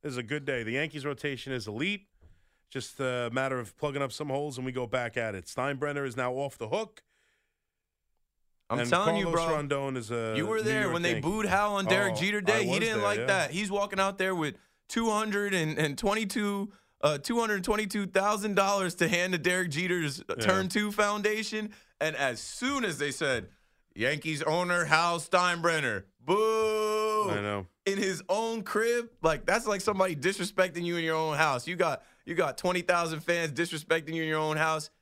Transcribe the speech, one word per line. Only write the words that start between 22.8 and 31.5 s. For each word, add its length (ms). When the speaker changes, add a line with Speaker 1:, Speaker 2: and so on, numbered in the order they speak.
Speaker 2:
as 120
they 140
said, 380
"Yankees 480
owner 440
Hal 340
Steinbrenner," 840
boo. 1080
Speaker 1:
I 120
know. 260
Speaker 2:
In 140
his 300
own 340
crib, 460
like, 240
that's 220
like 140
somebody 340
disrespecting 680
you 140
in 60
your 120
own 220
house. 300